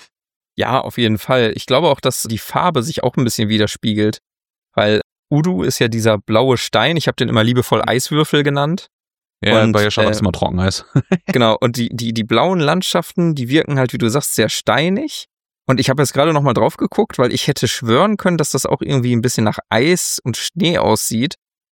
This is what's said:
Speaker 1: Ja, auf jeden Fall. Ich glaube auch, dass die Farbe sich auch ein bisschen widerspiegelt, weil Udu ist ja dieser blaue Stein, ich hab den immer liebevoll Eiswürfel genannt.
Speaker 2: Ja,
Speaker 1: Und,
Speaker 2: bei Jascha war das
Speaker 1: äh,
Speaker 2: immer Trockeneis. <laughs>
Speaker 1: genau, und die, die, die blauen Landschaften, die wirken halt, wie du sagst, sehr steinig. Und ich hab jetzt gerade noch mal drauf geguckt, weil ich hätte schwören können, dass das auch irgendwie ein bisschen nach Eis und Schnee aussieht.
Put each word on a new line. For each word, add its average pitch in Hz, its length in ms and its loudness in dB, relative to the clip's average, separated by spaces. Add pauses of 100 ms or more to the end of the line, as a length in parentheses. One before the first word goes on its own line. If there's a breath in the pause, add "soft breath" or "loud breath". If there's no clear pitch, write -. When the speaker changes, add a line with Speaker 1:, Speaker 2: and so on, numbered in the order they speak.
(580)
Speaker 1:
Ja, 107 240 -2
auf - 160 -10
jeden 110 200 2
Fall. 123 380 0
Ich - 100 -12
glaube 147 220 2
auch, 143 140 0
dass - 220 -2
die 113 160 -6
Farbe 147 440 -2
sich - 200 -6
auch 123 120 -2
ein 135 80 0
bisschen 113 240 -2
widerspiegelt, 104 720 0 (560)
weil 107 260 2 (300)
Udu 180 320 0
ist - 160 -2
ja 120 80 2
dieser 110 300 0
blaue 113 400 2
Stein, 139 400 0
ich - 100 -2
hab - 80 -2
den 117 140 -2
immer 113 140 2
liebevoll 120 420 2
Eiswürfel 147 580 0
genannt. 143 440 -2 (580)
Speaker 2:
Ja, 113 180 4
Speaker 1:
Und, 113 80 4
Speaker 2:
bei 104 120 2
Jascha 107 180 0
war 107 80 2
das 107 80 -2
Speaker 1:
äh, - 40 -4
Speaker 2:
immer 95 120 0
Trockeneis. - 500 -2 (120)
<laughs> 175 320 -2
Speaker 1:
genau, 117 320 2
und 120 180 -2
die, 117 160 -2
die, 113 200 -4
die 113 100 -2
blauen 139 360 0
Landschaften, 170 760 0
die 123 140 -4
wirken 143 300 0
halt, 123 140 0
wie 123 60 -4
du 117 100 2
sagst, 135 260 -2
sehr - 140 2
steinig. 185 800 -2 (420)
Und - 100 2
ich - 100 0
hab 139 100 2
jetzt 135 140 2
gerade 151 200 2
noch 143 80 2
mal 135 120 2
drauf 123 240 2
geguckt, - 420 -2
weil 123 120 2
ich - 160 -4
hätte 135 200 0
schwören 156 500 2
können, 175 200 0
dass 156 120 0
das - 160 -2
auch - 160 -2
irgendwie 123 340 0
ein 113 60 2
bisschen 120 220 0
nach 104 160 0 (100)
Eis 143 540 0
und 117 140 -4
Schnee 170 420 -2
aussieht. 110 560 0 (360)